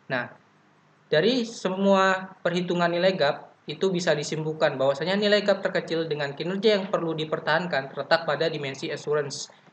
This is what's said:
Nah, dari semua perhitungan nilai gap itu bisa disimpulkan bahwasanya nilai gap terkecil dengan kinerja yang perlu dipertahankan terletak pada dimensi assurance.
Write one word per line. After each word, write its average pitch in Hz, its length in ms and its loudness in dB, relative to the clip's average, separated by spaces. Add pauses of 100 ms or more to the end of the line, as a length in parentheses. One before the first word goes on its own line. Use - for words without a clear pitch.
(100)
Nah, 123 220 -6 (760)
dari 220 400 2
semua 190 960 2
perhitungan 175 480 0
nilai 180 240 2
gap 147 400 -2 (160)
itu 156 180 -2
bisa 175 300 0
disimpulkan 156 560 -2
bahwasanya 139 400 0
nilai 208 320 2
gap 196 160 2
terkecil 165 480 -2
dengan 143 240 -4
kinerja 196 480 2
yang - 80 -8
perlu 165 240 -2
dipertahankan 156 800 -2
terletak 180 320 0
pada 160 240 0
dimensi 143 400 -8
assurance. 147 560 -4 (260)